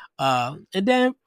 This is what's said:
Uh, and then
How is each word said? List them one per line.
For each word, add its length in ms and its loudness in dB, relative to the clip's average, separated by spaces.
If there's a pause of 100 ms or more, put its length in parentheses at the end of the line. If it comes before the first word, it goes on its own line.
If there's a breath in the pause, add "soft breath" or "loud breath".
(200 soft breath)
Uh, 380 0 (160)
and 120 -2
then 280 2 (140)